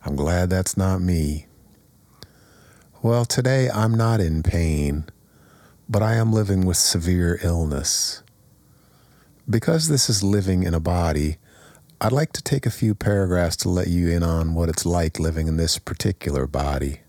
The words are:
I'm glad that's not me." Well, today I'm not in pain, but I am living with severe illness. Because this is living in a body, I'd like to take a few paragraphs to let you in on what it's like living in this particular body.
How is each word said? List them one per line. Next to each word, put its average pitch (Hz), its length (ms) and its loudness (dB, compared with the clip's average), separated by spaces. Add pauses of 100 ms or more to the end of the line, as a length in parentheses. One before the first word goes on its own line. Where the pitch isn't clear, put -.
I'm 71 120 -4
glad 87 340 0
that's 92 260 0
not 95 260 0
me." 80 460 0 (1500)
Well, 120 240 2
today 127 440 0
I'm 110 260 0
not 113 240 2
in 78 240 0
pain, 78 640 0 (840)
but 107 140 0
I 113 120 0
am 113 160 2
living 98 340 2
with 87 120 2
severe 87 640 0
illness. 80 800 -2 (1300)
Because 160 400 2
this 143 200 2
is 101 140 0
living 95 400 2
in 87 100 0
a 85 60 2
body, 80 580 0 (600)
I'd 110 140 0
like 156 200 0
to - 80 -10
take - 240 -2
a 117 60 0
few 110 240 0
paragraphs 90 600 0
to - 120 -2
let 90 180 0
you 87 220 2
in 85 140 2
on 82 300 0
what 82 160 0
it's - 160 -4
like 85 340 0
living 80 280 -2
in 80 100 0
this 80 200 0
particular 71 720 -4
body. 69 600 -4